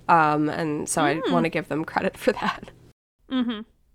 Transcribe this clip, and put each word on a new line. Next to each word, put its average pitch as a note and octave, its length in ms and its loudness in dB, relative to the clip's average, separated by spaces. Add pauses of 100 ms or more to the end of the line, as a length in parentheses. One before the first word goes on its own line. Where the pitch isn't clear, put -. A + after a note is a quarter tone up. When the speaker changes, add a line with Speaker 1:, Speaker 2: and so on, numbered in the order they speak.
Speaker 1:
um, D3+ 400 4
and D#3 400 -4
so E3 140 0
I D3 140 2
Speaker 2:
Mm. F3 160 -2
Speaker 1:
wanna E3 160 2
give D#3+ 180 -4
them D3+ 180 -4
credit - 320 -4
for - 140 0
that. - 400 -4 (580)
Speaker 2:
Mm-hmm. A#3+ 340 -4 (320)